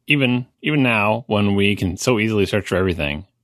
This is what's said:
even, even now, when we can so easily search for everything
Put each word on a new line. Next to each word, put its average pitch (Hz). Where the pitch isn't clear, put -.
even, 123
even 147
now, 110
when 101
we 101
can 92
so 117
easily 107
search 104
for 92
everything 80